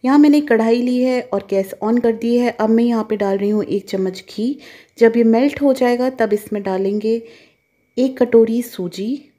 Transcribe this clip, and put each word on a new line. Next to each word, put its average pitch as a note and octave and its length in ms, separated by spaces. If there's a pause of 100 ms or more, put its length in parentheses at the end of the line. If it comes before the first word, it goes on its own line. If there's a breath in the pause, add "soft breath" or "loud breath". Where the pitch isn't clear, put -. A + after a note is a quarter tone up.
यहाँ C4+ 140
मैंने D4 240
कढ़ाई A#3 400
ली B3 180
है B3+ 220 (120)
और G3 160
गैस F#3+ 240 (100)
on A#3 200
कर A#3 120
दी A#3 220
है। A#3+ 140
अब A3 180
मैं A3+ 140
यहाँ A#3 260
पे G#3+ 80
डाल G3 200
रही G3+ 120
हूँ G#3 140
एक - 260
चम्मच F#3+ 400
घी। G#3+ 160 (540 loud breath)
जब A#3 180
ये A#3 60
मेल्ट A#3+ 380
हो C#4 120
जाएगा B3 360 (100)
तब G#3+ 140
इसमें G#3 300
डालेंगे G3 520 (840 loud breath)
एक C4 220
कटोरी A#3 420
सूजी। F#3+ 480 (300)